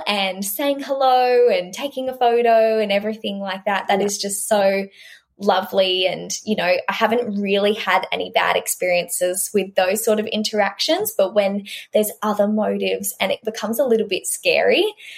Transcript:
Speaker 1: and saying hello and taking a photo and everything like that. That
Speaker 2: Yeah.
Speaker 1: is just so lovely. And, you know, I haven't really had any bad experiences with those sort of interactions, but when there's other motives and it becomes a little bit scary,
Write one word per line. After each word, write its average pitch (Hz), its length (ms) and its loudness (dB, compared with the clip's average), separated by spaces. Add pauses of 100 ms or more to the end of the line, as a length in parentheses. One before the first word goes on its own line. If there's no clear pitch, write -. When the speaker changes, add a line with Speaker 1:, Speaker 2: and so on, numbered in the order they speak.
Speaker 1:
and 196 380 -2
saying 277 360 -2
hello 254 680 4
and 185 240 -2
taking 262 340 -6
a 254 80 -6
photo 226 640 4
and 208 120 0
everything 208 480 -4
like 196 260 -8
that. 196 220 -2
That 196 120 2
Speaker 2:
Yeah. 202 60 0
Speaker 1:
is 202 140 -4
just - 280 -6
so 196 380 2 (520)
lovely. 190 720 2
And, 175 240 -4 (140)
you 214 100 0
know, 180 80 -2 (240)
I 196 60 -2
haven't 220 480 0
really 202 320 2
had 190 400 0
any 185 180 -6
bad 175 240 2
experiences 180 960 -2
with 196 220 0
those 190 300 2
sort 214 160 2
of 220 60 -4
interactions, 214 880 -2
but 190 160 2
when 202 340 0 (260)
there's 208 160 2 (120)
other 208 260 2
motives 202 720 -2
and 190 140 0
it - 100 -6
becomes 220 340 -6
a 285 80 2
little 220 220 2
bit - 200 -4
scary, 190 580 2 (320)